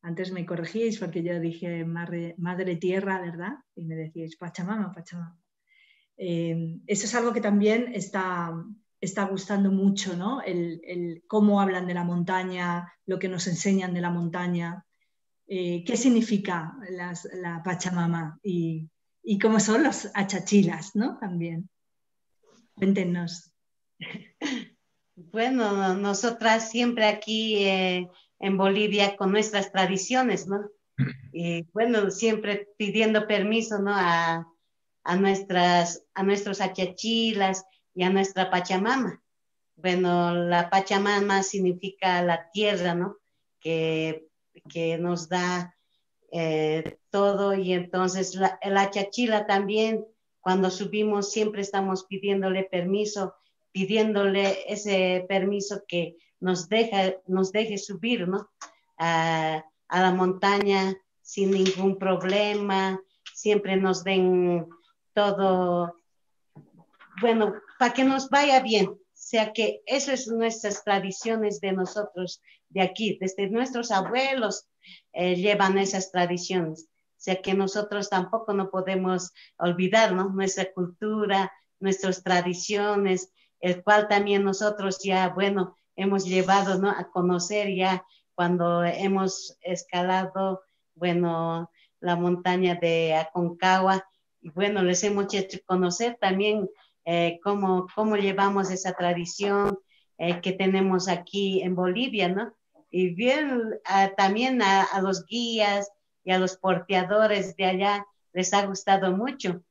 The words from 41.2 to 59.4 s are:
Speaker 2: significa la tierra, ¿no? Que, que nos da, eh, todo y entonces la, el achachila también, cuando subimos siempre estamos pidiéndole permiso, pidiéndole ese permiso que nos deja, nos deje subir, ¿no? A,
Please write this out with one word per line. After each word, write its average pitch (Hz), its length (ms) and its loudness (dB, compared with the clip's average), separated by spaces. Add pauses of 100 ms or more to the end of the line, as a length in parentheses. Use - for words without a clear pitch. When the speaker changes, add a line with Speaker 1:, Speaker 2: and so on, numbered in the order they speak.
Speaker 2:
significa 185 800 0
la 170 280 0
tierra, 190 440 0
¿no? 180 240 -4 (420)
Que, 160 640 -2 (440)
que 165 260 -2
nos 170 320 -4
da, 180 480 -2 (560)
eh, 156 640 -2 (140)
todo 202 420 2
y 185 220 0
entonces 185 600 -2
la, 190 260 0
el 196 160 2
achachila 208 680 0
también, 214 600 0 (340)
cuando 185 300 2
subimos 202 600 -2
siempre 214 300 -2
estamos 196 440 -2
pidiéndole 190 600 -2
permiso, 202 680 -2 (380)
pidiéndole 196 1000 0
ese 185 560 0
permiso 196 580 -2
que 170 300 -4 (240)
nos 180 300 -2
deja, 214 460 2 (100)
nos 185 260 0
deje 214 240 0
subir, 196 500 -2
¿no? 202 220 -2 (500)
A, 160 640 0 (260)